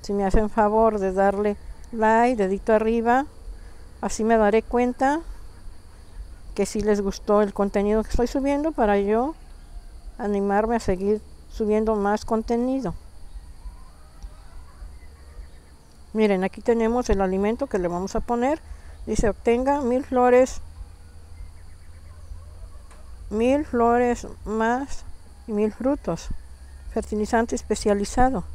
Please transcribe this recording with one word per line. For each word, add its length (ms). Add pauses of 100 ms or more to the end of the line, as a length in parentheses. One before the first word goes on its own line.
Si 120
me 120
hacen 260
favor 480
de 140
darle 440 (360)
like, 440
dedito 360
arriba, 540 (760)
así 240
me 120
daré 260
cuenta 580 (1300)
que 120
sí 160
les 180
gustó 400
el 140
contenido 480
que 80
estoy 160
subiendo 460
para 260
yo 360 (840)
animarme 580
a 40
seguir 420 (260)
subiendo 480
más 300
contenido. 680 (3250)
Miren, 320
aquí 160
tenemos 480
el 140
alimento 460
que 100
le 100
vamos 280
a 40
poner. 400 (460)
Dice, 240
obtenga 500
mil 240
flores, 560 (2750)
mil 340
flores 600 (180)
más 600 (400)
y 60
mil 200
frutos. 560 (640)
Fertilizante 640
especializado. 880 (100)